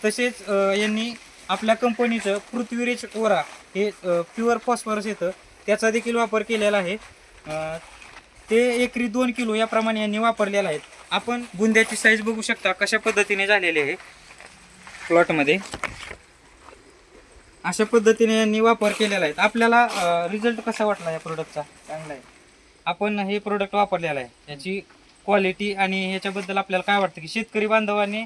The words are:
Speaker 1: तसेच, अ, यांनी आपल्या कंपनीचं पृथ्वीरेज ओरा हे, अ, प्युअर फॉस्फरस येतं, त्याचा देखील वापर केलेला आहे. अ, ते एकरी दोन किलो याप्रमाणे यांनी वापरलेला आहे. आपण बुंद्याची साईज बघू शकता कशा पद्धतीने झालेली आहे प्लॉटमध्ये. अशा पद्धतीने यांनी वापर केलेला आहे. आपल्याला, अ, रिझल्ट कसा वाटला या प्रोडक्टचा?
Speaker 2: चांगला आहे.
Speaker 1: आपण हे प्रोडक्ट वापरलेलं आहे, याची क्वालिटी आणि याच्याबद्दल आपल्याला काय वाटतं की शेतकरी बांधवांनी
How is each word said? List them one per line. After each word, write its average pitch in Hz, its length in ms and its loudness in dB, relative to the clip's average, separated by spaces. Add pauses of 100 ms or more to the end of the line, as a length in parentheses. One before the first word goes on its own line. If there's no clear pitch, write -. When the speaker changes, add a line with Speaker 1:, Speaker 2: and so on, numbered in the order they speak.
Speaker 1:
तसेच, 240 420 -2
अ, 196 260 2
यांनी 214 380 -2 (380)
आपल्या 220 260 2
कंपनीचं 226 640 0
पृथ्वीरेज 240 680 -6 (120)
ओरा 214 260 2 (320)
हे, 202 120 0
अ, 190 200 -8
प्युअर 220 520 0
फॉस्फरस 214 480 -2
येतं, 196 240 -4 (360)
त्याचा 214 240 2
देखील 233 260 -2
वापर 220 260 0
केलेला 208 340 0
आहे. 190 200 -2 (500)
अ, 156 300 -8 (720)
ते 240 320 4
एकरी 240 240 -2
दोन 247 240 0
किलो 226 240 -2
याप्रमाणे 220 460 0
यांनी 214 180 -2
वापरलेला 208 500 0
आहे. 151 100 -4 (320)
आपण 233 320 -2 (120)
बुंद्याची 220 420 2
साईज 220 240 4
बघू 220 200 -4
शकता 208 320 -2
कशा 202 260 0
पद्धतीने 202 480 0
झालेली 180 340 2
आहे 143 140 0 (1120)
प्लॉटमध्ये. 170 500 4 (2000)
अशा 185 200 0
पद्धतीने 220 540 4
यांनी 214 220 2
वापर 220 320 4
केलेला 202 320 0
आहे. 151 140 -2
आपल्याला, 233 460 4
अ, 175 460 0
रिझल्ट 220 300 -2
कसा 220 240 -4
वाटला 190 260 -2
या 160 80 -4
प्रोडक्टचा? 156 440 -8
Speaker 2:
चांगला 156 500 -14
आहे. 131 100 -14 (640)
Speaker 1:
आपण 202 320 -2
हे 202 200 -2
प्रोडक्ट 202 360 -2
वापरलेलं 170 460 0
आहे, 123 320 -14
याची 180 280 -8 (440)
क्वालिटी 202 480 0
आणि 190 400 -2
याच्याबद्दल 190 460 -4
आपल्याला 190 340 0
काय 202 80 4
वाटतं 175 200 -2
की 156 80 -14
शेतकरी 214 380 -2
बांधवांनी 208 600 0